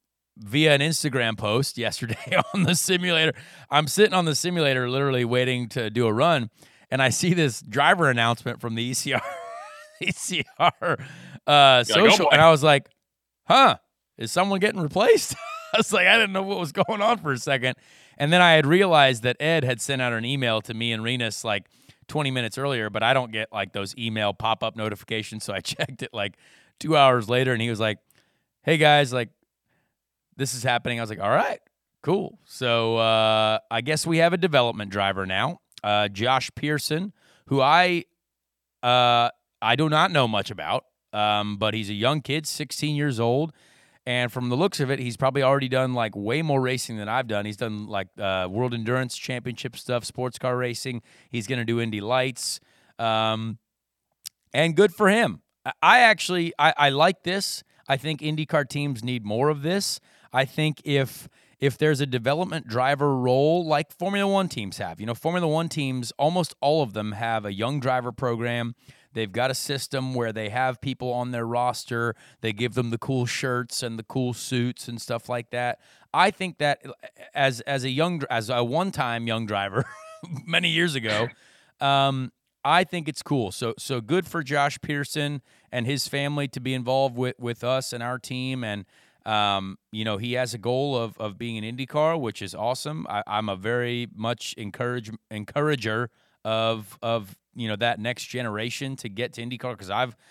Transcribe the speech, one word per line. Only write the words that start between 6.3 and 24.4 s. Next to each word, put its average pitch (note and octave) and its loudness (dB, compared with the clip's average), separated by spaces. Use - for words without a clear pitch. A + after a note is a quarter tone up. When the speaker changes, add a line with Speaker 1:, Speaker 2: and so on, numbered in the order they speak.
Speaker 1:
and C3 2
I C3 6
see F3 2
this D3+ 2
driver D3+ 4
announcement A#2 0
from A2+ -6
the A#2 -2
E B2 -4
C - -4
R, B2+ 0
<laughs> - -20
E G#3 0
C - -6
R, - 4
uh, - -4
Speaker 2:
You're D3 0
like, - -16
"Oh, C#3 8
Speaker 1:
social, F#3 6
Speaker 2:
boy." C#3+ 4
Speaker 1:
and D3 8
I D#3+ 12
was D3+ 6
like, C#3+ 4
"Huh, A3+ 6
is - -8
someone G3 2
getting G3+ 0
replaced?" G#3+ 2
<laughs> - -8
I A3 4
was A3 0
like, F3+ 4
"I G3 8
didn't G#3+ 4
know F#3+ -2
what G3 -2
was D3+ -4
going G3+ 0
on A3+ 2
for D#3+ -4
a B2+ 0
second." B2+ 0
And D3 2
then F3+ 8
I F3 8
had D#3 8
realized D3 6
that B2 0
Ed D#3 0
had B2 -2
sent C3+ -2
out A#2+ 0
an A2+ -4
email A#2+ 0
to - -12
me A#2 -4
and A2 -4
Renus, A#2+ -4
like, G2+ -2
twenty D3 -2
minutes B2 -4
earlier, C3 -2
but G#2+ -4
I A#2 4
don't B2+ 2
get, A2 -6
like, G2+ -6
those G2 -6
email A2 -2
pop-up A2+ -4